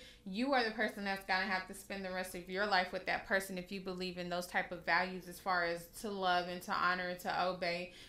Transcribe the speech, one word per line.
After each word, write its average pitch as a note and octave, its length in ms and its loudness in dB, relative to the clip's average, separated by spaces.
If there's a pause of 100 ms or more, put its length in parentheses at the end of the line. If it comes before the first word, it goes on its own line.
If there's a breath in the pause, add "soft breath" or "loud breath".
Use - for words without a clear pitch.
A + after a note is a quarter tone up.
(240 loud breath)
You A3+ 280 0
are B3+ 120 6
the A3 60 2
person G#3+ 340 0
that's F#3+ 220 -2
gonna F#3+ 200 2
have F#3 200 0
to G3 80 -10
spend G3 300 -6
the F#3 80 -4
rest F#3 240 -4
of F3 120 -8
your F#3+ 180 0
life F#3 260 4
with F#3 140 -4
that - 200 0
person F#3+ 320 2
if F3+ 140 -6
you G3 80 -4
believe F#3 380 -4
in F3+ 100 -4
those F3+ 180 0
type F#3 240 0
of E3+ 160 -8
values F3+ 420 2
as F3 120 -12
far F3+ 240 2
as E3+ 220 -2 (140)
to A3 100 -4
love F3+ 380 4
and F3+ 140 -6
to G#3 100 -4
honor F3+ 360 4
and F3+ 120 -4
to F3+ 240 2
obey, F3+ 480 0 (160 loud breath)